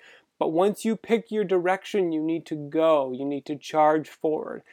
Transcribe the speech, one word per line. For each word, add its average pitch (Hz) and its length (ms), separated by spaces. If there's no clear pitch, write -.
But 156 120
once 190 340
you 226 100
pick - 360
your 214 120
direction, 185 680
you 156 100
need 160 260
to 160 80
go. 147 560
You 131 140
need 143 200
to 151 100
charge 156 540
forward. - 640